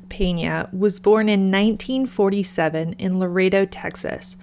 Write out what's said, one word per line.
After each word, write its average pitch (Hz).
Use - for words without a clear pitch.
Pena 165
was 190
born 214
in 196
nineteen 226
forty-seven 185
in 185
Laredo, 185
Texas, -